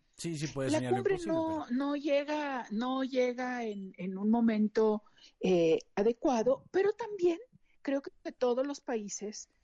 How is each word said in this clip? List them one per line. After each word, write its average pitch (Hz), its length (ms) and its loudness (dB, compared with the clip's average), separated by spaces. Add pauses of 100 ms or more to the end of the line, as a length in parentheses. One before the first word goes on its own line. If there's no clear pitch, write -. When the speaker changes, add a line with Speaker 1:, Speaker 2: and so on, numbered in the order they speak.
(200)
Speaker 1:
Sí, 165 200 -6
sí 151 100 -4
puede 135 220 -2
Speaker 2:
La 311 80 2
Speaker 1:
señalar 370 200 0
lo 381 60 -4
Speaker 2:
cumbre 392 100 2
Speaker 1:
imposible, 330 200 -4
Speaker 2:
no, 320 320 -2
Speaker 1:
pero 240 120 -4
Speaker 2:
no 285 180 -2
llega, 285 760 -2
no 254 320 -2
llega 247 600 -2
en, 202 320 -8
en 190 220 -6
un 208 120 0
momento, 220 720 2 (380)
eh, 170 380 4 (160)
adecuado, 240 800 2
pero 392 200 2
también 392 460 0 (420)
creo 277 220 -2
que - 80 -12 (220)
todos 247 340 0
los 285 140 -8
países 214 680 -8 (160)